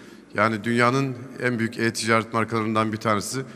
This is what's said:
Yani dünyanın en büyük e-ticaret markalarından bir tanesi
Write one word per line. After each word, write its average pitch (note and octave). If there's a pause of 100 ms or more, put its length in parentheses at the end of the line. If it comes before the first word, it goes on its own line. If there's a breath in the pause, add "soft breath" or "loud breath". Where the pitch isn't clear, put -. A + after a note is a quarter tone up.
(340 loud breath)
Yani G#2+
dünyanın B2 (260)
en B2
büyük A2+
e-ticaret A2+
markalarından A2
bir A2
tanesi G#2+ (140 loud breath)